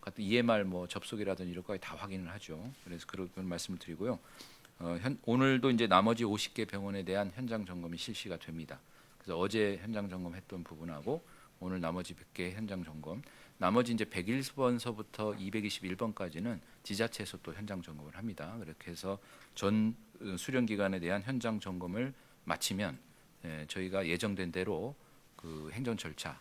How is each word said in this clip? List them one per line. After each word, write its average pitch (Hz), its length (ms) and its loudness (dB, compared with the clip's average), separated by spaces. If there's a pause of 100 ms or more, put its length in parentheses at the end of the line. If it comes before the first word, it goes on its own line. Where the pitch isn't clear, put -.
같은 104 240 -6
이엠알 113 400 6
뭐 90 240 -2
접속이라든지 95 600 -2
이런 90 140 -6
거에 98 140 -4
다 - 180 -8
확인을 95 360 -6
하죠. 98 400 -8 (120)
그래서 85 220 -8
그런 92 220 -6 (180)
말씀을 87 320 -2
드리고요. 101 400 -2 (600)
어, 85 240 -2
현-, 131 220 0
오늘도 131 460 6
이제 117 160 6
나머지 107 380 8
오십 104 300 0
개 113 100 0
병원에 98 400 -4
대한 95 300 2
현장 113 320 -2
점검이 85 320 -6
실시가 98 400 -6
됩니다. 80 400 -8 (400)
그래서 85 200 -4
어제 101 440 4
현장 104 260 -2
점검했던 90 560 -6
부분하고 82 580 -4 (380)
오늘 92 200 -2
나머지 85 340 -2
백 - 200 -20
개 90 180 -2
현장 98 320 -4
점검, 78 380 -8 (360)
나머지 117 340 6
이제 107 120 2
백일 110 380 0 (120)
번서부터 113 840 0
이백이십일 98 600 -2
번까지는 101 640 -2 (220)
지자체에서 101 600 -2
또 82 120 -8
현장 101 260 -6
점검을 76 360 -12
합니다. 98 440 -6
그렇게 80 300 -10
해서 95 280 -4 (360)
전, 107 420 6 (240)
어, 98 160 -4
수련 127 300 2
기관에 98 340 4
대한 92 220 2
현장 113 360 0
점검을 95 540 -2 (320)
마치면, 82 540 0 (480)
예, 78 220 -6
저희가 95 380 0
예정된 90 460 2
대로 92 420 0 (420)
그 78 360 -8
행정 117 240 0
절차 80 440 -6